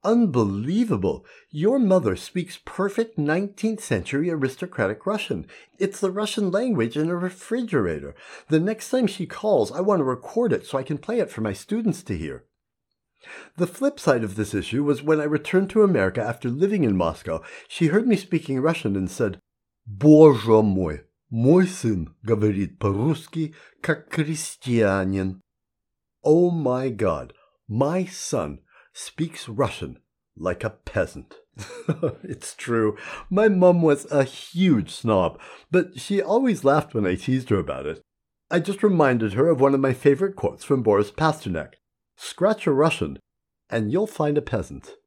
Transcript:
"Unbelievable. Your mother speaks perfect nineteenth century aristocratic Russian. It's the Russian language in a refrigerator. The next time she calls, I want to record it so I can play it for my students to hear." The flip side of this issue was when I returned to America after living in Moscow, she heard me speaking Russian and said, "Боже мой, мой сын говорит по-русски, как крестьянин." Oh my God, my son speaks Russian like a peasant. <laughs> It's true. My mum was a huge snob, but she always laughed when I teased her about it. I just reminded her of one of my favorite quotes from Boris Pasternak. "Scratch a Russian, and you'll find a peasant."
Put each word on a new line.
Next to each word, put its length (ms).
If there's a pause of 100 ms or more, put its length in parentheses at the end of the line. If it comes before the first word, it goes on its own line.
"Unbelievable. 1200 (240)
Your 300
mother 340
speaks 500
perfect 540
nineteenth 640
century 480
aristocratic 760
Russian. 440 (320)
It's 180
the 140
Russian 400
language 440
in 120
a 80
refrigerator. 1000 (360)
The 100
next 300
time 180
she 180
calls, 460
I 80
want 180
to 60
record 480
it 120
so 140
I 60
can 140
play 200
it 140
for 80
my 120
students 520
to 120
hear." 280 (1120)
The 100
flip 320
side 240
of 140
this 180
issue 300
was 180
when 180
I 40
returned 460
to 120
America 400
after 260
living 360
in 120
Moscow, 460 (240)
she 220
heard 180
me 80
speaking 460
Russian 340
and 160
said, 300 (440)
"Боже 800
мой, 380 (280)
мой 380
сын 480 (100)
говорит 540
по-русски, 720 (300)
как 280
крестьянин." 1300 (840)
Oh 300
my 380
God, 420 (340)
my 380
son 560 (320)
speaks 560
Russian 500 (380)
like 260
a 80
peasant. 640 (220)
<laughs> 680
It's 320
true. 420 (320)
My 200
mum 340
was 300
a 100
huge 680
snob, 500 (300)
but 280
she 240
always 420
laughed 300
when 120
I 100
teased 320
her 100
about 280
it. 160 (500)
I 80
just 240
reminded 480
her 160
of 120
one 140
of 60
my 120
favorite 440
quotes 260
from 200
Boris 280
Pasternak. 640 (440)
"Scratch 480
a 60
Russian, 460 (500)
and 240
you'll 140
find 320
a 40
peasant." 540 (100)